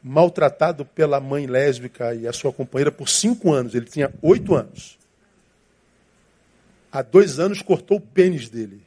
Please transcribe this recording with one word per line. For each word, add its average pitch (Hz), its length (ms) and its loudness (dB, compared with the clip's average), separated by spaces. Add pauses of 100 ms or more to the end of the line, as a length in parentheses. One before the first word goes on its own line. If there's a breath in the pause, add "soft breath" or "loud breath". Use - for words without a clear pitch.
maltratado 151 800 0
pela 143 360 0
mãe 139 260 -6
lésbica 123 640 -2
e 113 140 -8
a 117 60 -6
sua 139 200 -4
companheira 139 380 -2
por - 180 -12
cinco 220 440 0
anos. 123 240 -2
Ele 117 100 -4
tinha 143 340 -4
oito 175 360 2
anos. - 420 -8 (1900)
Há 135 120 -6
dois 147 360 4
anos 196 240 -2
cortou - 360 -2
o - 20 -6
pênis 175 480 0
dele. 107 380 -12